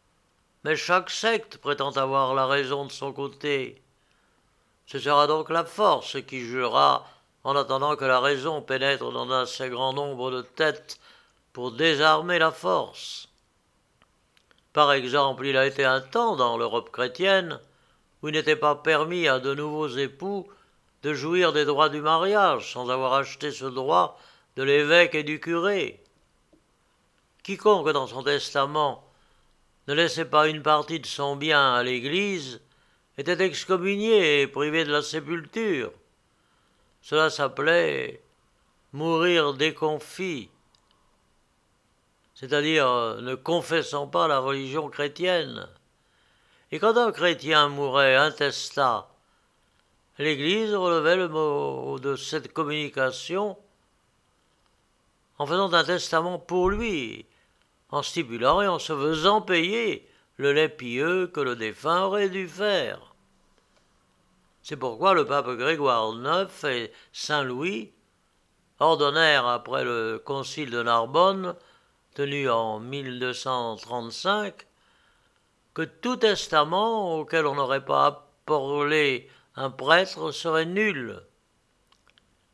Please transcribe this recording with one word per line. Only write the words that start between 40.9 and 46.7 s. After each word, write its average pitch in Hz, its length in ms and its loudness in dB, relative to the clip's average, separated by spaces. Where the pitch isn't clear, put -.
c'est-à-dire, 147 520 2
euh, 117 340 0
ne 127 140 -6
confessant 156 720 -2
pas 170 220 2
la 139 100 2
religion 139 500 -4
chrétienne. 147 800 -4